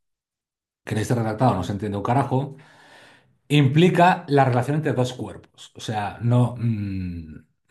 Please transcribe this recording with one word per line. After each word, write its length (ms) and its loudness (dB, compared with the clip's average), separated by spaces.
que 120 -6
en 60 -2
este 140 -2
redactado 400 0
no 80 -4
se 100 -6
entiende 240 -6
un 60 -6
carajo, 520 0
implica 800 4
la 160 4
relación 320 0
entre 160 -2
dos 200 -2
cuerpos. 640 -16
O 60 -20
sea, 400 -6
no, 360 2
mm, 800 -6